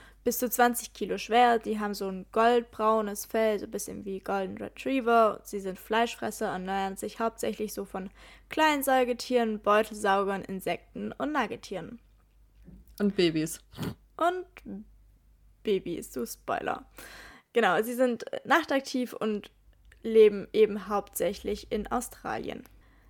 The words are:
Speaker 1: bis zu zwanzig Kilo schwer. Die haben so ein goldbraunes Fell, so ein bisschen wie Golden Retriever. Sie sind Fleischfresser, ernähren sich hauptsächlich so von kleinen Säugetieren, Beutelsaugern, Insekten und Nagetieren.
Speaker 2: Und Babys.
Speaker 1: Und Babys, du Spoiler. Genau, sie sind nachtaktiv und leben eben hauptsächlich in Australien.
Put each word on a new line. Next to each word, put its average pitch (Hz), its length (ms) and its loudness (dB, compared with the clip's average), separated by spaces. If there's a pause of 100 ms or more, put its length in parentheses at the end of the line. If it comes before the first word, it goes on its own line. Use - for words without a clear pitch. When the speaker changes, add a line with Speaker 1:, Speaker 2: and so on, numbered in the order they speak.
(220)
Speaker 1:
bis 240 160 0
zu 247 100 -2
zwanzig 240 440 2
Kilo 190 260 -6
schwer. 233 400 4
Die 214 220 -4
haben 208 140 -4
so 202 140 -6
ein 190 220 -8
goldbraunes 220 960 2
Fell, 220 320 2
so - 60 -6
ein 226 80 -14
bisschen 202 320 -10
wie 190 160 -8
Golden 196 380 -4
Retriever. 233 840 2
Sie - 160 -8
sind 190 220 -8
Fleischfresser, 226 680 -2
ernähren 190 500 -4
sich 208 220 -10
hauptsächlich 220 560 -4
so 202 100 -8
von 190 260 -10 (380)
kleinen 302 360 2
Säugetieren, 240 720 2
Beutelsaugern, 202 840 2
Insekten 190 680 -8
und 294 220 -6
Nagetieren. 214 640 -6 (1040)
Speaker 2:
Und 202 160 2
Babys. 160 420 2 (580)
Speaker 1:
Und 320 680 -4 (800)
Babys, 180 480 -4
du 240 120 -6
Spoiler. - 640 -6 (640)
Genau, 214 300 4
sie 240 120 -4
sind 240 300 0 (200)
nachtaktiv 269 680 0
und 214 360 -4 (540)
leben 214 480 6
eben 202 360 4
hauptsächlich 202 840 -4
in 208 160 -4
Australien. - 760 -6 (480)